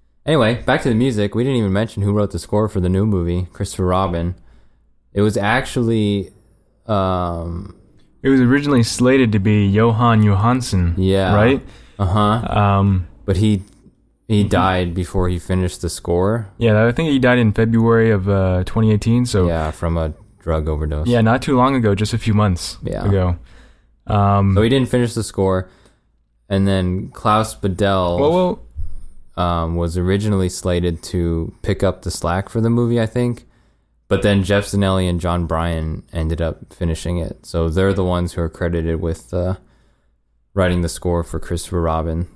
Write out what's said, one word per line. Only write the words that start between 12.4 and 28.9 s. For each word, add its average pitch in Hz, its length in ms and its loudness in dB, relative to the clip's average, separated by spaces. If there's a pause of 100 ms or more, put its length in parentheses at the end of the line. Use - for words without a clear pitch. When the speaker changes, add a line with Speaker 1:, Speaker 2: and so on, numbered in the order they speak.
Speaker 2:
Um, 98 480 2 (180)
Speaker 1:
But 92 120 0
he, 104 240 2 (680)
he 104 140 2
Speaker 2:
Mm-hmm. 95 80 0
Speaker 1:
died 92 440 2
before 90 360 -2
he 90 100 -2
finished 92 420 -2
the 85 80 -4
score. 98 600 -2 (100)
Speaker 2:
Yeah, 110 260 4
I 120 60 2
think 160 180 -2
he 139 80 2
died 123 220 4
in 110 140 4
February 113 580 2
of, 98 180 0
uh, 92 360 2
twenty 110 260 2
eighteen, 113 340 2
so 101 220 0
Speaker 1:
Yeah, 80 240 -2
from 82 260 -4
a 78 160 -2 (260)
drug 80 300 -2
overdose. 76 380 -4
Speaker 2:
Yeah, 120 140 2
not 113 200 2
too 143 160 0
long 131 180 2
ago, 110 200 2
just 104 180 -2
a 120 60 -2
few - 160 -2
months 104 480 0
Speaker 1:
Yeah. - 240 -6
Speaker 2:
ago. 90 300 0 (680)
Um, 101 480 2
Speaker 1:
So 98 80 4
he 113 80 2
didn't 131 200 2
finish 120 260 0
the 113 80 -2
score. 95 460 -2 (800)
And 98 180 2
then 95 460 -2
Klaus 110 420 0
Badell, 92 640 0
Speaker 2:
Whoa, 180 400 0 (800)